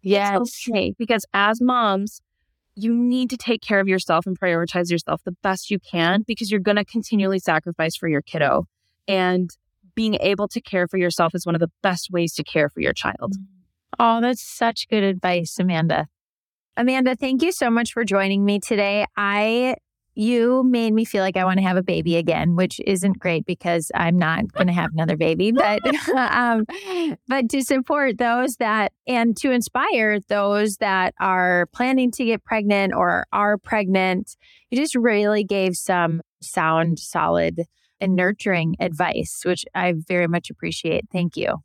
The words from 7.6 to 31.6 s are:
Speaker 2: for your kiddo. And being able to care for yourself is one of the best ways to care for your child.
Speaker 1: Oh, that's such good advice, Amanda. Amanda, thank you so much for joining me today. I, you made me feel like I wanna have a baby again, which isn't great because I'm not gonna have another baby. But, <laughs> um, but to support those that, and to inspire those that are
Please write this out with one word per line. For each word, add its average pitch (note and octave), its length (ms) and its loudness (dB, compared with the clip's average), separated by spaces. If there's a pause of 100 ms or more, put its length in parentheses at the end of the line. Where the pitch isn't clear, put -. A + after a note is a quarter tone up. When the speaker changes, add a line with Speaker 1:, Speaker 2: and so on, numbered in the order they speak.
Speaker 2:
for - 120 -6
your D3 140 2
kiddo. D3 440 0 (420)
And F#3 420 2 (460)
being A3 260 0
able G3+ 260 2
to - 140 -6
care F3+ 260 -2
for F#3+ 100 -4
yourself F3 380 0
is F3 100 -6
one E3+ 100 0
of E3 60 2
the E3 100 0 (120)
best F3+ 260 -2
ways E3+ 240 -2
to D3+ 100 -8
care D3 260 0
for E3 120 -8
your - 120 0
child. - 420 -6 (640)
Speaker 1:
Oh, A#3 220 4
that's B3 200 0
such - 480 -4
good G#3+ 140 0
advice, F3+ 560 -2
Amanda. D#3+ 480 0 (680)
Amanda, B3+ 400 0
thank C4 280 0
you F4+ 80 2
so C4 180 -2
much A#3 240 0
for A#3 100 -2
joining G3 400 2
me G3+ 160 2
today. G3+ 460 0 (100)
I, G#3+ 600 0 (400)
you A#3+ 480 2
made A#3 300 2
me A3+ 120 2
feel G3 180 -2
like F#3+ 140 0
I F#3 80 2
wanna F#3 160 2
have F#3 160 2
a F#3 60 2
baby E3+ 340 0
again, E3 380 2
which F3+ 320 0
isn't F#3+ 320 0
great E3 260 -2
because E3+ 480 -2
I'm E3+ 240 2
not E3 360 0
gonna F3+ 200 0
have E3 200 -2
another D#3+ 240 0
baby. E3 340 0
But, G#3+ 300 2 (260)
<laughs> B3+ 100 0
um, A#3 480 0 (640)
but B3+ 220 0
to C#4 120 0
support C4+ 560 0
those B3 400 0
that, A3 360 0 (140)
and A#3 300 0
to C4+ 140 0
inspire A#3+ 680 0
those G3+ 560 0
that F#3+ 420 0
are F3+ 540 2